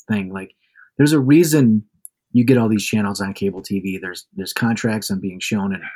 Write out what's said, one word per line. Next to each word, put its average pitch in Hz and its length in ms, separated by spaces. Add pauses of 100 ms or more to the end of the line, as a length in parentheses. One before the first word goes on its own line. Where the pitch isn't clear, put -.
thing. 101 220
Like, 95 240 (440)
there's 147 140
a 151 80
reason 139 640 (480)
you 120 120
get 127 140
all 113 100
these 107 160
channels 101 380
on 98 100
cable 98 300
T 98 180
V. 92 180
There's, 90 360
there's 95 180
contracts 110 580
on 95 100
being 92 200
shown 98 340
in 90 60 (160)